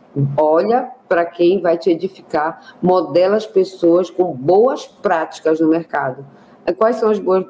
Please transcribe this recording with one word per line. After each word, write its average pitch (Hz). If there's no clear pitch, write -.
Olha 175
pra 170
quem 175
vai 170
te 180
edificar, 165
modela 180
as 214
pessoas 180
com 180
boas 190
práticas 160
no 160
mercado. 143
E 180
quais 226
são 233
as 208
boas, 185